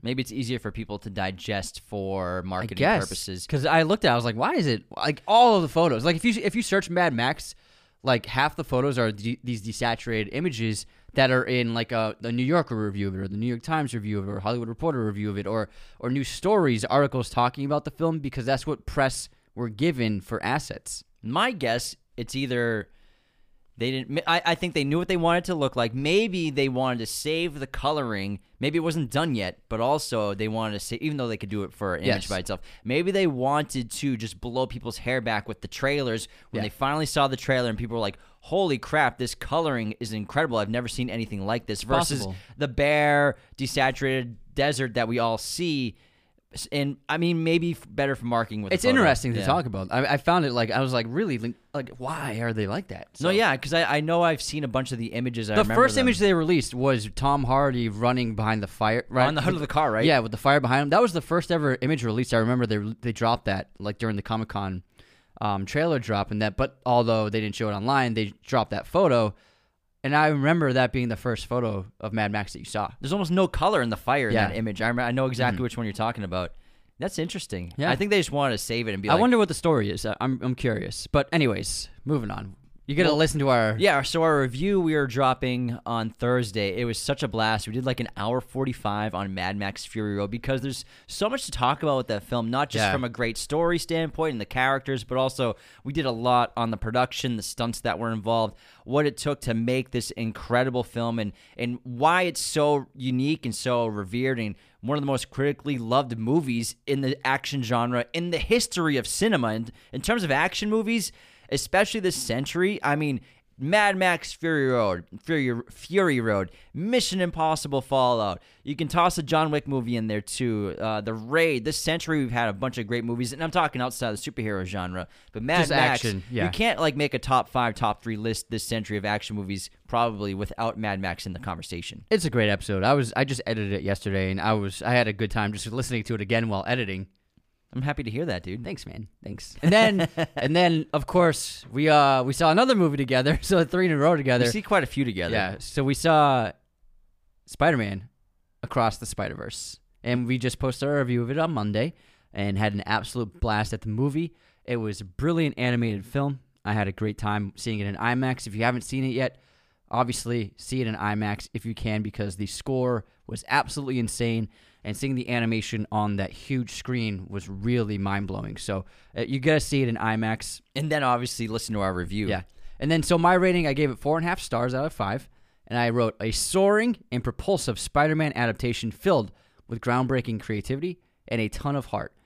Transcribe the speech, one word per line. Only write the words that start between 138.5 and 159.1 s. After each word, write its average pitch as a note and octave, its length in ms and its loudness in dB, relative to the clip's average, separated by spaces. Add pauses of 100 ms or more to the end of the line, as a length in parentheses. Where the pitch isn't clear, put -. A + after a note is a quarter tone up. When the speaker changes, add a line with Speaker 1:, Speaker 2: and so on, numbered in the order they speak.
Speaker 2:
Thanks, - 220 -10
man. - 240 -14 (160)
Thanks. - 360 -14
And E3 120 6
then, G3+ 340 6 (160)
Speaker 1:
<laughs> - 140 -8
Speaker 2:
and C#3+ 180 2
then, E3+ 380 4
of D3 120 0
course, - 640 2
we, D3 200 2
uh, C#3 340 8
we C3+ 80 0
saw D#3+ 180 4
another A#3+ 260 6
movie E3 200 4
together. C3+ 440 2
<laughs> - 40 -14
So F#3 220 4
three F#3 220 2
in E3+ 40 4
a D3+ 60 2
row D#3 180 6
together. C3 300 4
Speaker 1:
We A#2 60 4
see G#3 100 -2
quite F#3+ 220 4
a B2+ 40 -2
few C#3 160 0
together. A2 320 0
Speaker 2:
Yeah. G2 240 0
So - 240 -2
we C#3 100 2
saw C#3 600 4 (920)
Spider-Man A2+ 640 0 (540)
Across A2+ 340 0
the - 80 -12
Spider-Verse, - 760 -8 (240)
and B2 240 0
we B2+ 100 0
just A#2+ 220 -2
posted C3+ 300 -2
our D3 100 2
review B2 220 2
of A#2+ 100 -2
it C#3+ 60 -2
on E3 140 0
Monday A2 420 0 (400)
and G2+ 240 -2
had G#2 160 2
an G2+ 80 -2
absolute G#2+ 580 -4
blast G#2+ 340 0
at A2 80 -6
the A2 80 -8
movie. C#3 440 -2 (320)
It B2 120 -2
was G#2+ 240 -4
a G#2 40 -14
brilliant D3+ 520 0
animated A#2 480 0
film. C#3 340 -2 (260)
I G#2 80 0
had G#2+ 140 2
a G2 40 -2
great G#2+ 260 -4
time G#2 380 -4
seeing A2 240 -4
it G2+ 80 -4
in G2 80 -4
imax. B2+ 520 0
If G#2 80 -10
you A2 80 -2
haven't B2 180 2
seen C3 240 -4
it C3 80 0